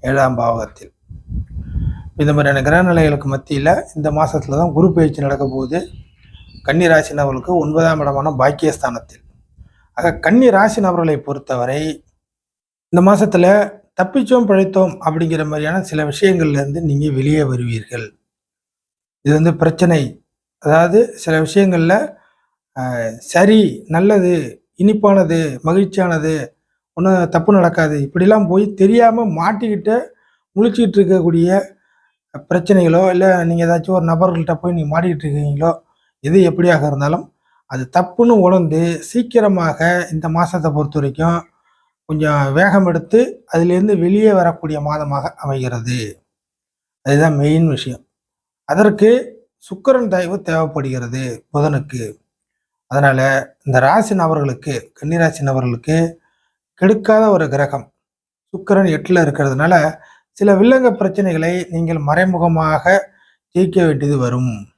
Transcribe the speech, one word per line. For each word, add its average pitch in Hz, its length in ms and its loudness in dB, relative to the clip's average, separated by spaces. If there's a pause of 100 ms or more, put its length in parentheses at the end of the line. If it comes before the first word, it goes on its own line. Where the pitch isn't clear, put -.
ஏழாம் 131 380 0
பாவகத்தில். 117 560 -6 (1200)
இந்த 147 160 0
மாதிரியான 139 300 0
கிரக 156 200 2
நிலைகளுக்கு 151 540 0
மத்தியில 147 460 -2 (120)
இந்த 156 160 -4
மாசத்துல 147 460 -2
தான் 165 160 0
குரு 165 220 2
பெயர்ச்சி 156 260 0
நடக்க 139 240 -4
போகுது. 135 440 -6 (720)
கன்னி 165 260 0
ராசி 151 260 2
நபர்களுக்கு 143 420 -2
ஒன்பதாம் 160 440 0
இடமான 143 300 -2
பாக்கியஸ்தானத்தில். 139 920 -4 (720)
ஆக 170 240 -2
கன்னி 240 320 4
ராசி 214 300 2
நபர்களை 170 380 0
பொறுத்தவரை 139 840 -6 (840)
இந்த 180 220 4
மாசத்துல 202 600 2 (300)
தப்பிச்சோம் 247 440 0
பிழைத்தோம் 190 540 2
அப்படிங்கிற 160 460 -4
மாதிரியான 151 360 -4
சில 156 220 -4
விஷயங்கள்ல 160 460 0
இருந்து 143 320 -4
நீங்க 147 280 0
வெளியே 143 320 0
வருவீர்கள். 120 680 -6 (1080)
இது 147 140 2
வந்து 156 220 2
பிரச்சனை, 160 680 0 (340)
அதாவது 170 580 2
சில 160 240 -2
விஷயங்கள்ல, 185 720 0 (680)
அஹ், 120 360 -6
சரி, 202 680 2
நல்லது, 175 760 0 (140)
இனிப்பானது, 185 880 2
மகிழ்ச்சியானது, 165 880 -2 (380)
ஒண்ணும் 180 360 0
தப்பு 170 240 0
நடக்காது, 170 460 2
இப்படிலாம் 185 500 2
போய் 196 260 0
தெரியாம 226 520 4
மாட்டிக்கிட்டு 208 760 -2 (540)
முழிச்சுக்கிட்டு 214 440 2
இருக்கக்கூடிய 180 760 2 (720)
பிரச்சனைகளோ, 180 640 2
இல்ல 180 340 2
நீங்க 170 200 0
ஏதாச்சும் 170 260 0
ஒரு 180 160 0
நபர்கள்ட்ட 165 480 0
போய் 175 180 -4
நீங்க 156 280 -2
மாட்டிக்கிட்டு 165 240 -2
இருக்கீங்களோ, 147 540 -2 (420)
எது 170 300 4
எப்படியாக 165 360 2
இருந்தாலும் 143 460 -2 (340)
அது 131 320 -10
தப்புன்னு 233 320 2
உணர்ந்து 170 720 2
சீக்கிரமாக 180 1080 0
இந்த 156 160 -4
மாசத்தை 165 460 -2
பொறுத்த 147 180 -2
வரைக்கும் 156 540 -2 (580)
கொஞ்சம் 151 480 -2
வேகம் 190 340 2
எடுத்து 196 600 0
அதிலிருந்து 180 520 0
வெளியே 202 340 2
வரக்கூடிய 165 480 -2
மாதமாக 147 420 -6
அமைகிறது. 123 1000 -8 (800)
அதுதான் 147 320 2
மெயின் 156 340 2
விஷயம். 127 360 -6 (600)
அதற்கு 214 760 0 (200)
சுக்கிரன் 240 500 -2
தயவு 185 340 -4
தேவைப்படுகிறது 131 1120 -6
புதனுக்கு. 139 640 -4 (680)
அதனால 135 640 0 (140)
இந்த 127 140 0
ராசி 196 360 2
நபர்களுக்கு, 151 840 -4
கன்னிராசி 160 400 -2
நபர்களுக்கு 139 840 -2 (560)
கெடுக்காத 214 480 4
ஒரு 170 200 2
கிரகம் 139 440 -4 (600)
சுக்கிரன் 190 340 0
எட்டுல 170 360 0
இருக்கிறதுனால 147 720 0 (380)
சில 202 220 2
வில்லங்க 240 380 4
பிரச்சனைகளை 180 800 -2
நீங்கள் 165 280 -4
மறைமுகமாக 165 1120 0 (420)
ஜெயிக்க 180 320 2
வேண்டியது 143 320 0
வரும். 123 480 -4 (120)